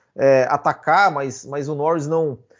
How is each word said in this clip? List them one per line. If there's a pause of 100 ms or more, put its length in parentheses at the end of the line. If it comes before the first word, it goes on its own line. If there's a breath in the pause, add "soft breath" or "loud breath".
(160 soft breath)
é,
atacar,
mas,
mas
o
Norris
não, (220 soft breath)